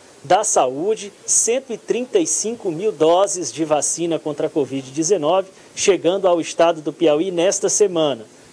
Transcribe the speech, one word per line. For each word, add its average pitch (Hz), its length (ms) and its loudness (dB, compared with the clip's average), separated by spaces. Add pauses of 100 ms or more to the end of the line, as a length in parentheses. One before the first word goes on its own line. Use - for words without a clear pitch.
(220)
da 180 200 2
Saúde, 190 720 -2 (140)
cento 254 440 -2
e 214 60 -6
trinta 226 420 -2
e 160 80 2
cinco 214 440 -4
mil 185 200 -2
doses 175 600 2
de 147 100 -4
vacina 156 560 -2
contra 156 280 -4
a 151 40 -4
covid 131 400 -4
dezenove 165 580 0 (280)
chegando 185 500 2
ao 175 140 4
estado 165 400 0
do 151 140 -6
Piauí 160 360 2
nesta 180 380 0
semana. 156 560 0 (280)